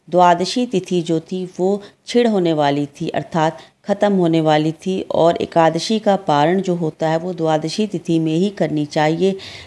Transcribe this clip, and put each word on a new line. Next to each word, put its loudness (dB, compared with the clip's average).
द्वादशी 4
तिथि -2
जो -2
थी -8
वो 0
क्षीण -2
होने 2
वाली 0
थी, -8
अर्थात -2
ख़त्म 0
होने 2
वाली 2
थी -4
और 2
एकादशी 0
का 2
पारण 2
जो -2
होता -4
है 0
वो -8
द्वादशी -2
तिथि -2
में -2
ही 0
करनी -2
चाहिए। 0